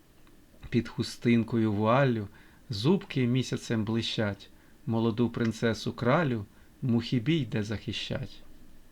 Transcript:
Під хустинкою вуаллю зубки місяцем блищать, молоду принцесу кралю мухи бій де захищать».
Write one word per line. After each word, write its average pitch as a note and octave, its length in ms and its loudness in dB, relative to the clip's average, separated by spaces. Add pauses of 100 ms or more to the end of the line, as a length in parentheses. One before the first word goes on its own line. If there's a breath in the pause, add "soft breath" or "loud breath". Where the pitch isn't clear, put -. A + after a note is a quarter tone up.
(680)
Під A#2+ 200 2
хустинкою A2+ 840 0
вуаллю A2 560 2 (420 loud breath)
зубки B2+ 560 0
місяцем B2 580 -2
блищать, A2 680 -2 (360 soft breath)
молоду A2+ 440 2
принцесу A2+ 600 0
кралю B2 520 2 (380 soft breath)
мухи A#2+ 380 2
бій C#3+ 240 2
де A2 180 -2
захищать». - 800 -6 (500)